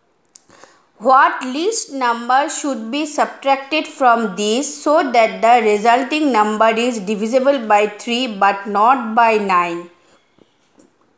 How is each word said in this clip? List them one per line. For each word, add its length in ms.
what 460
least 480
number 560
should 420
be 140
subtracted 840
from 480
this 480
so 300
that 300
the 220
resulting 680
number 380
is 300
divisible 680
by 180
three 400
but 400
not 480
by 220
nine? 540